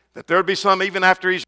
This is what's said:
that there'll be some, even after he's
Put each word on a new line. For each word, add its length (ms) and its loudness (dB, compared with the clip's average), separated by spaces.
that 140 -18
there'll 160 2
be 120 -2
some, 280 0
even 220 -2
after 260 2
he's 160 -4